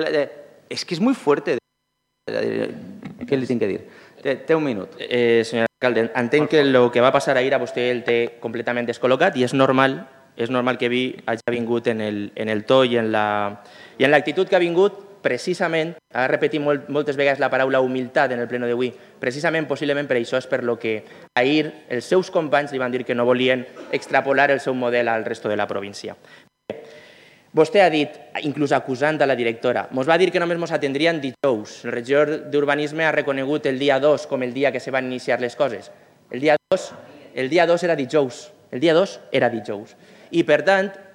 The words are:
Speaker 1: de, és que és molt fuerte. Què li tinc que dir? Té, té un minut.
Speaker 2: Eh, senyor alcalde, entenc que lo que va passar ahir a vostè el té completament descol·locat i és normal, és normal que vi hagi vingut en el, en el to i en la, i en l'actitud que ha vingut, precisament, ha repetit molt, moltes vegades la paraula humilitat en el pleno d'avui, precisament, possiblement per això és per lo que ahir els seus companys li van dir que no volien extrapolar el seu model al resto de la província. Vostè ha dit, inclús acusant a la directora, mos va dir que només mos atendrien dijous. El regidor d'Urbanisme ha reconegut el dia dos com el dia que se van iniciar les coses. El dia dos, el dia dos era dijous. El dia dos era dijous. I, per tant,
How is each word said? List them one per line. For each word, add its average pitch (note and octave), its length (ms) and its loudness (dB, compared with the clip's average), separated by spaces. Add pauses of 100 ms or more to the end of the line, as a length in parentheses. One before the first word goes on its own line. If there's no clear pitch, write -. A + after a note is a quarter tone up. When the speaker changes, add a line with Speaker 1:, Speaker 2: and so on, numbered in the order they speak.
(140)
Speaker 1:
de, D3+ 80 2 (480)
és - 160 -8
que F3+ 100 -4
és D#3+ 60 -2
molt B3 160 2
fuerte. C#3+ 400 0 (720)
Què - 1080 -4
li B2+ 120 -2
tinc B2 100 0
que G#2+ 100 0
dir? F#2 100 -4 (420)
Té, C3+ 140 -2 (100)
té D#3+ 100 4
un D#3 80 2
minut. G#2 380 -4
Speaker 2:
Eh, A#2 420 2
senyor A2+ 240 0
alcalde, A#2 380 0 (100)
entenc C#3+ 380 2
que D3+ 100 6
lo C3 300 6
que A#2 80 4
va C3 100 6
passar C#3 260 2
ahir C3 180 0
a B2+ 60 2
vostè B2 280 -2
el B2 160 -2
té A#2+ 140 2 (200)
completament A#2+ 480 -4
descol·locat C3 540 2
i B2 60 4
és C3 100 -2
normal, C3+ 460 4 (340)
és A#2 160 -4
normal B2 240 0
que A#2+ 120 0
vi B2 140 0 (220)
hagi A2+ 260 -4
vingut A#2+ 400 -2
en A2 140 -2
el, G#2 140 -4 (160)
en G#2+ 180 -6
el G#2+ 160 -4
to C3 160 6
i A#2+ 160 2
en A2 100 0
la, G#2+ 140 2 (720)
i C3+ 80 4
en C#3+ 80 6
l'actitud D3+ 340 2
que F#3+ 80 0
ha F3+ 60 4
vingut, F#3 460 0 (120)
precisament, E3 760 -2 (180)
ha B2+ 160 0
repetit D3+ 320 0
molt, D3 240 0
moltes C#3 320 -2
vegades C#3 240 2
la C3 80 2
paraula C3+ 320 2
humilitat B2+ 480 0
en A#2+ 80 -4
el A#2+ 80 -4
pleno B2 220 -4
d'avui, A#2+ 240 -2 (260)
precisament, D3+ 480 -2
possiblement C#3+ 400 -2
per C3 80 0
això A#2+ 240 -2
és B2+ 80 -10
per B2+ 160 -2
lo A#2+ 160 -2
que A2 220 -4 (340)
ahir D3 300 2 (240)
els A#2+ 180 -6
seus F3+ 240 2
companys D3 400 0
li C3 80 -6
van B2 140 -4
dir B2+ 100 -4
que A#2+ 140 -4
no A#2+ 100 2
volien B2+ 380 2 (260)
extrapolar C#3 600 2
el C3 100 0
seu C3 140 -2
model A#2+ 340 0
al A2+ 140 -2
resto A2+ 240 -6
de G#2 100 -2
la G2+ 80 -2
província. G2+ 480 -8 (1300)
Vostè D#3+ 320 4
ha F3+ 80 8
dit, D3+ 240 0 (320)
inclús C#3+ 320 -2
acusant C#3 420 -2
a D3 80 4
la C3+ 80 2
directora, A#2 560 -2
mos C3 160 -2
va E3 140 4
dir F#3 80 4
que F3 100 -2
només E3+ 220 -2
mos E3 100 -6
atendrien D3+ 480 0
dijous. B2+ 640 -4
El A#2+ 120 -8
regidor C#3 360 2 (220)
d'Urbanisme D3 540 0
ha D3+ 40 2
reconegut D3 540 -2
el C3+ 160 0
dia C#3 180 2
dos C#3+ 300 2
com B2+ 160 -2
el B2 80 -6
dia C3+ 180 0
que B2 80 -4
se C3 140 -8
van B2+ 160 -2
iniciar B2+ 320 -2
les A#2+ 160 -6
coses. A#2+ 320 -2 (400)
El C3 160 -6
dia D3+ 100 6 (140)
dos, - 240 -2 (400)
el C3 160 -2
dia E3+ 160 4
dos E3+ 180 2
era E3 140 2
dijous. C#3 560 -2 (160)
El B2+ 100 -8
dia D#3+ 140 4
dos F#3 240 2 (160)
era B2+ 160 4
dijous. A2 480 -8 (320)
I, E3 160 2
per D3+ 160 4
tant, G3 320 2 (220)